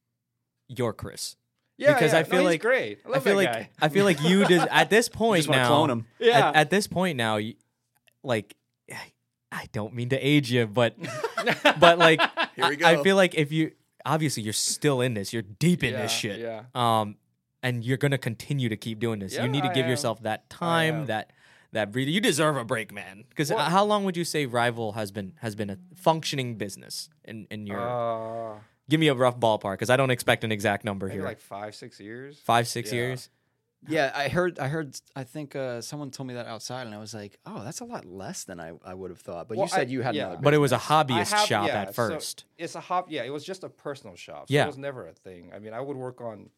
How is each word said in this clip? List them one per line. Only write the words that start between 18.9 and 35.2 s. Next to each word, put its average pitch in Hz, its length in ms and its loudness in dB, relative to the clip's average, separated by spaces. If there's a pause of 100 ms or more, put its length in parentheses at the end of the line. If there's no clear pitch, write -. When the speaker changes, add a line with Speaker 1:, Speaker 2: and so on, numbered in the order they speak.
Speaker 1:
doing 113 220 -2
this. 95 140 -8
You - 60 -6
Speaker 2:
Yeah, 123 60 -2
Speaker 1:
need 135 160 -2
to - 80 0
Speaker 2:
I - 40 -4
Speaker 1:
give 131 100 2
Speaker 2:
am. 127 60 0
Speaker 1:
yourself 117 340 -2
that 107 260 -4
Speaker 2:
I - 40 -18
Speaker 1:
time, 165 480 0
Speaker 2:
am. 139 40 -8
Speaker 1:
that, 107 260 -6 (400)
that 107 200 -2
breather. 135 180 -2
You 185 100 0
deserve 156 360 2
a 120 80 -4
break, 110 280 -6
man. 98 320 -16 (100)
'Cause 143 160 -2
Speaker 2:
Well 214 140 0
Speaker 1:
h-, 156 80 0
how 196 120 4
long 208 200 0
would 185 120 -2
you 175 80 -2
say 151 220 -2
Rival 117 460 0
has 107 180 -6
been, 98 300 -10
has 110 160 -6
been 104 140 -6
a 92 80 -10 (180)
functioning 143 600 -2
business 92 520 -10 (160)
in, 110 260 -14
in 107 160 -10
your 101 140 -8
Speaker 2:
Uh, 113 800 -6 (320)
Speaker 1:
Give 156 100 4
me 156 80 4
a 139 60 4
rough 123 260 2
ballpark, 107 380 0
'cause 110 100 -4
I 127 80 6
don't 131 140 4
expect 120 340 0
an 110 80 0
exact 104 320 0
number 98 220 -6
Speaker 2:
maybe 95 140 -8
Speaker 1:
here. 95 40 -6
Speaker 2:
like 113 160 -8
five, 104 340 -14
six - 240 -20
years. 123 420 -16
Speaker 1:
Five, 117 280 2
six 110 240 -6
Speaker 2:
Yeah. 120 80 -4
Speaker 1:
years? 127 300 -6 (560)
Speaker 3:
Yeah, 147 280 0
I 143 140 -2
heard, 175 300 -2
I 135 100 -2
heard, 147 300 -6 (160)
I 135 100 -10